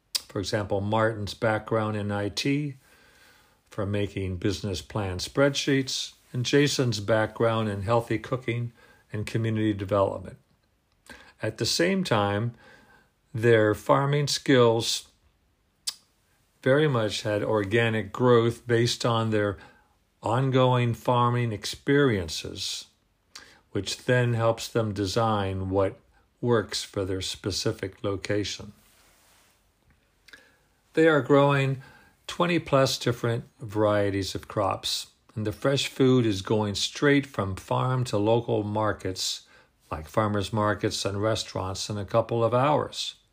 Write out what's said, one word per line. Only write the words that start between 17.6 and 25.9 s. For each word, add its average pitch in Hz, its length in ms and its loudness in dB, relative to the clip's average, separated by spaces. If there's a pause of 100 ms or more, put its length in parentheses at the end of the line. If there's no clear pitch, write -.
growth 117 540 4
based 120 400 2
on 113 240 2
their 104 300 0 (680)
ongoing 127 680 2
farming 120 580 0
experiences, 98 1300 -2 (880)
which - 320 -6
then 123 280 2
helps 113 360 0
them 110 240 -2
design 98 760 -2
what 98 300 0 (400)